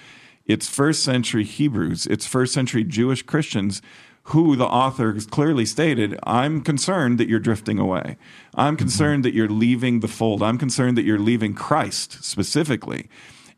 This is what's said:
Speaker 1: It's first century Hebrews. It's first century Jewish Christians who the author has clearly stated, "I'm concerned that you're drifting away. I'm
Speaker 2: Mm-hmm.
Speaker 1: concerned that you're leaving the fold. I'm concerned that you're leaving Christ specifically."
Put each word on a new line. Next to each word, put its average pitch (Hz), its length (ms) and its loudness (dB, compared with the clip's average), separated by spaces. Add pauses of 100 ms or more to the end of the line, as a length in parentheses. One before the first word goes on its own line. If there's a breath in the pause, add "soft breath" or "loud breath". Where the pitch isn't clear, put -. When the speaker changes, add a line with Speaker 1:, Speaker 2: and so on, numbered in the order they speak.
(460 loud breath)
Speaker 1:
It's 107 220 0
first 147 340 0
century 123 440 0
Hebrews. 98 600 -2
It's - 200 -4
first 127 260 0
century 123 300 0
Jewish 123 400 0
Christians 101 580 -2 (460 loud breath)
who 156 300 4
the 123 80 2
author 123 480 2
has 107 120 -6
clearly 143 400 2
stated, 113 580 0
"I'm 143 360 0
concerned 143 600 0
that 117 100 0
you're 110 100 4
drifting 104 400 0
away. 92 380 -2 (360 loud breath)
I'm 147 200 2
Speaker 2:
Mm-hmm. 143 60 -4
Speaker 1:
concerned 135 440 0
that 123 100 0
you're 110 140 2
leaving 120 540 2
the 107 80 -2
fold. 107 340 0
I'm 113 140 0
concerned 123 400 0
that 101 80 0
you're 107 140 2
leaving 107 340 0
Christ - 720 -4
specifically." 135 840 -2 (500 loud breath)